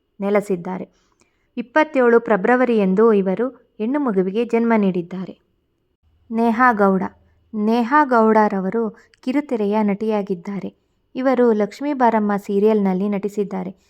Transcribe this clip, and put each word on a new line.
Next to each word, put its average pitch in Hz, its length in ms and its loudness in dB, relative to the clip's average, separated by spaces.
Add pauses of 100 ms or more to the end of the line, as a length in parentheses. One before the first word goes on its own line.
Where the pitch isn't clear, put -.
(200)
ನೆಲೆಸಿದ್ದಾರೆ. 190 680 -4 (680)
ಇಪ್ಪತ್ತೇಳು 247 640 2
ಫೆಬ್ರವರಿಯಂದು 226 920 2
ಇವರು 196 360 0
ಹೆಣ್ಣು 262 520 -8
ಮಗುವಿಗೆ 196 440 -2
ಜನ್ಮ 233 320 0
ನೀಡಿದ್ದಾರೆ. 185 680 -4 (840)
ನೇಹಾ 233 420 2
ಗೌಡ, 196 300 2 (520)
ನೇಹಾ 233 500 2
ಗೌಡರವರು 220 920 2 (240)
ಕಿರುತೆರೆಯ 233 640 -2
ನಟಿಯಾಗಿದ್ದಾರೆ. 202 920 -4 (400)
ಇವರು 247 380 2
ಲಕ್ಷ್ಮೀ 214 400 -2
ಬಾರಮ್ಮ 226 440 2
ಸೀರಿಯಲ್‌ನಲ್ಲಿ 202 720 0
ನಟಿಸಿದ್ದಾರೆ. 196 640 -6 (160)